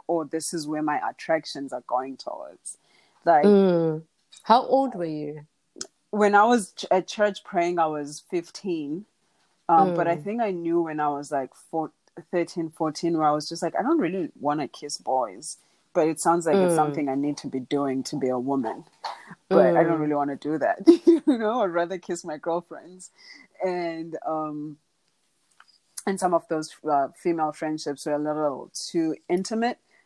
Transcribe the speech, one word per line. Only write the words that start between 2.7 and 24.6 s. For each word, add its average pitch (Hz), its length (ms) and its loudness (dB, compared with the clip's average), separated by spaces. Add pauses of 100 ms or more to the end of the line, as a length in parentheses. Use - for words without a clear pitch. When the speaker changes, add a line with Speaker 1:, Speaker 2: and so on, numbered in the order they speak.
Speaker 1:
Like, 165 220 6
Speaker 2:
Mm. 175 560 6 (420)
How 233 220 6
old 180 300 2
were 175 100 -6
you? 151 400 -8 (640)
Speaker 1:
When 202 260 4
I 202 80 6
was 233 300 2
ch-, - 180 -14
at 180 160 2
church 208 380 -2
praying, 175 340 -2
I 160 80 2
was 147 320 -6 (100)
fifteen. 170 760 -6 (640)
Um, 190 260 6
but 170 140 0
I 170 80 0
Speaker 2:
Mm. 147 80 -12
Speaker 1:
think 220 160 -4
I 208 100 -2
knew 170 300 0
when 156 180 -4
I 151 80 0
was, 143 240 -4
like, 135 240 -4
four-, - 380 -6 (360)
thirteen, 165 420 -2
fourteen, 165 460 -2
where 156 100 4
I 147 40 4
was 151 160 -2
just 170 160 -10
like, 165 140 -2
"I - 40 0
don't 294 200 2
really 175 360 -2
wanna 147 300 -2
kiss - 300 -12
boys, 123 640 -6 (340)
but 156 160 2
it 156 100 -4
sounds 170 260 2
like 156 120 4
it's 180 160 4
Speaker 2:
Mm. - 20 2
Speaker 1:
something 151 320 0
I 135 80 -2
need 143 220 -2
to - 100 -10
be 131 140 -6
doing 135 420 -2
to 151 140 -6
be 131 100 -2
a 127 100 0
woman. 123 460 -2 (640)
But 175 300 6
I 165 80 8
don't 165 120 2
Speaker 2:
Mm. 156 40 0
Speaker 1:
really 151 140 0
wanna 143 200 -2
do 151 220 -4
that," 117 280 0
<laughs> 330 220 8
you 330 180 8
know, 233 360 2
I'd 190 100 0
rather 170 260 -2
kiss 175 280 -8
my 156 120 -8
girlfriends. 170 760 -8 (520)
And, 165 600 -4
um, 151 520 -6 (1300)